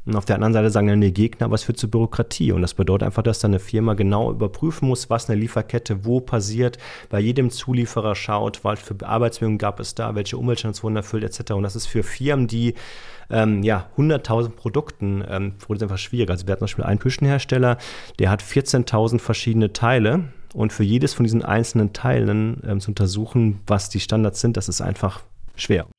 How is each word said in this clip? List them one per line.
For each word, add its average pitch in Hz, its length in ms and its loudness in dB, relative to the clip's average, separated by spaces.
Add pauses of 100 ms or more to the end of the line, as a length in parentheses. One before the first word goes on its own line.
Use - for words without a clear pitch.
Und 110 100 0
auf 101 80 -2
der 104 120 2
anderen 107 180 2
Seite 107 160 4
sagen 104 160 4
dann 104 160 6
die 98 100 6
Gegner, 110 380 0
was 107 140 0
führt 117 120 -2
zur 110 140 -4
Bürokratie? 113 640 0
Und 87 100 2
das 87 100 -2
bedeutet 95 320 2
einfach, 113 200 0
dass 113 160 0
dann 104 100 2
eine 95 80 4
Firma 110 340 0
genau 104 380 2
überprüfen 131 580 -2
muss, - 220 -2
was 113 140 0
in 117 80 -2
der 104 80 2
Lieferkette 110 680 -2
wo 123 140 2
passiert, 117 580 -2 (320)
bei 104 100 0
jedem 123 300 2
Zulieferer 117 640 -2
schaut, 104 500 -4
was 104 160 -2
für - 240 -10
Arbeitsbedingungen 110 540 0
gab 104 220 -4
es - 140 -8
da, 110 200 -4
welche 101 240 -4
Umweltstandards 117 440 -2
wurden 110 140 -2
erfüllt, 107 280 -4
et 104 100 -6
cetera. - 240 -4
Und 101 60 0
das 101 120 -6
ist - 100 -6
für 104 160 0
Firmen, 131 440 0
die, 117 280 0 (560)
ähm, 107 320 2
ja, 104 340 0
hunderttausend 120 580 0
Produkten, 101 720 -4
ähm, 98 320 -4
produziert, 104 320 -4
einfach 92 80 -2
schwierig. 113 320 -2
Also 90 160 -4
wir 98 60 0
hatten - 80 -2
zum 107 60 -2
Beispiel - 180 -2
einen 104 140 2
Küchenhersteller, 131 800 2 (400)
der 95 120 4
hat 104 120 2
vierzehntausend 117 800 2
verschiedene 110 500 2
Teile. 123 520 2 (280)
Und 110 220 -2
für 107 100 2
jedes 120 300 2
von 117 100 2
diesen 113 180 2
einzelnen 110 520 2
Teilen, 113 760 0
ähm, 98 120 0
zu 107 100 -6
untersuchen, 104 760 2
was 101 220 0
die 98 120 -4
Standards 107 420 0
sind, 113 160 2
das 98 100 -4
ist - 140 -4
einfach 95 400 -4 (340)
schwer. - 300 0 (120)